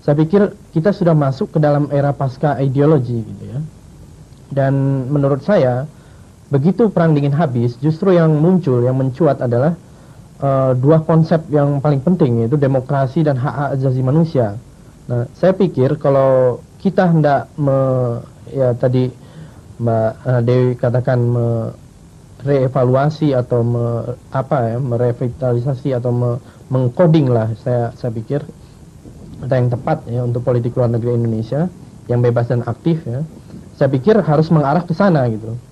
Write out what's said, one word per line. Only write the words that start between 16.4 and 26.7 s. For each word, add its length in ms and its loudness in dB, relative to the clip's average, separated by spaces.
kita 320 0
hendak 480 2
me-, 640 0
ya, 240 2
tadi 320 0
Mbak, 280 0
eh, 240 0
Dewi 320 2
katakan 400 0
me-, 500 -2
reevaluasi 880 2
atau 320 0
me-, 480 -4
apa, 260 -2
ya, 80 -4
merevitalisasi 1120 -2
atau 240 -2
me-, 240 -2